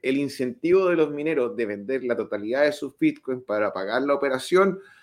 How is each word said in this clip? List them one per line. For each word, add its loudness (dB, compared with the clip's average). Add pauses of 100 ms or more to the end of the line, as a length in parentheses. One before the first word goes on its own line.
el 0
incentivo 0
de 2
los 2
mineros -2
de -2
vender -4
la 0
totalidad -2
de 2
sus -10
Bitcoin -2
para 0
pagar -2
la 2
operación 2 (240)